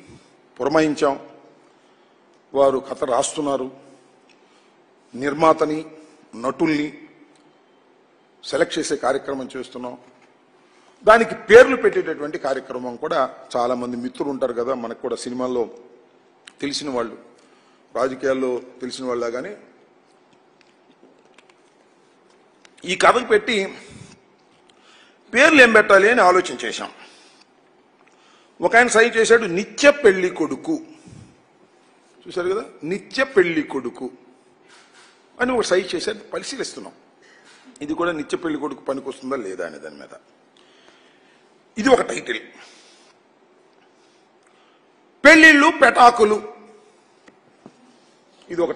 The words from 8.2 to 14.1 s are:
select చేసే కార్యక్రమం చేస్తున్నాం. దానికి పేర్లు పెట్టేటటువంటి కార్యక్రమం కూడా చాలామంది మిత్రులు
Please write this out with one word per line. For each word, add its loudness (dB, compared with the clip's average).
select -2
చేసే -4
కార్యక్రమం -4
చేస్తున్నాం. -14
దానికి 4
పేర్లు 10
పెట్టేటటువంటి -4
కార్యక్రమం -6
కూడా -2
చాలామంది -2
మిత్రులు -6